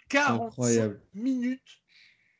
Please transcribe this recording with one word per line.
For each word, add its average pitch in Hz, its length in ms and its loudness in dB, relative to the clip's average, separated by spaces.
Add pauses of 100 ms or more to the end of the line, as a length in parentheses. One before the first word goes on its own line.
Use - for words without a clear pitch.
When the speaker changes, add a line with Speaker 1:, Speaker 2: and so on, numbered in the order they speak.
Speaker 1:
quarante-cinq 254 400 0
Speaker 2:
Incroyable. 117 520 0 (140)
Speaker 1:
minutes. 254 640 -4 (600)